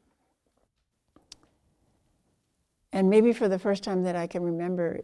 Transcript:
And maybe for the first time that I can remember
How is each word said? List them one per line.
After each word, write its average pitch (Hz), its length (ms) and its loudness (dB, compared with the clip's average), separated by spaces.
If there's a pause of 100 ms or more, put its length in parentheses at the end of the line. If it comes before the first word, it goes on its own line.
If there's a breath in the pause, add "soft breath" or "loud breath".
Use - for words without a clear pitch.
(3000)
And 190 180 2
maybe 220 220 6
for 226 160 0
the 190 100 0
first 196 240 -2
time 185 220 -4
that 180 140 -4
I 170 100 -6
can 180 160 -6
remember 175 600 -4